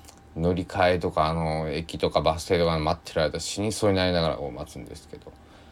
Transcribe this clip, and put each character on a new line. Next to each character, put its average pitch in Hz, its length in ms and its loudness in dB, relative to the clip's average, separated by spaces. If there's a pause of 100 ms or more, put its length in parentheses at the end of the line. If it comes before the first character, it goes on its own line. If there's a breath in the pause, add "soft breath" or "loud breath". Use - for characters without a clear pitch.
(360 loud breath)
乗 85 160 2
り 87 120 -2
換 90 300 4
え 87 40 0
と 87 140 -2
か、 78 140 2
あ 80 60 2
の、 80 380 -2
駅 80 260 -6
と 82 140 0
か 85 100 2
バ 80 180 2
ス - 80 -10
停 92 120 2
と 85 80 4
か 80 120 2
待 80 200 0
っ - 40 -20
て - 120 -14
る 82 80 2
間、 78 160 0
死 - 220 -6
に 107 120 -2
そ 104 160 0
う - 20 6
に 95 60 4
な 92 100 2
り 90 60 2
な 85 100 2
が 78 80 2
ら 67 60 -2
こ 69 120 -8
う - 20 -10
待 - 200 -10
つ - 80 -14
ん - 60 -12
で - 100 -14
す - 140 -18
け - 100 -18
ど。 - 140 -20 (400 loud breath)